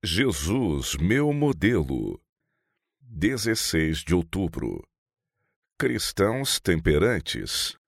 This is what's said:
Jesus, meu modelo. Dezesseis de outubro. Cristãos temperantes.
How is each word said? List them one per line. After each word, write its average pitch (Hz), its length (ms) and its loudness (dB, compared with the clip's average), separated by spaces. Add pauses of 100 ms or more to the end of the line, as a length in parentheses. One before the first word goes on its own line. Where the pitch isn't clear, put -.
Jesus, 85 920 0
meu 120 340 2
modelo. 82 880 0 (840)
Dezesseis 104 960 0
de - 160 0
outubro. 82 680 -2 (960)
Cristãos 120 840 0
temperantes. 82 1160 0 (120)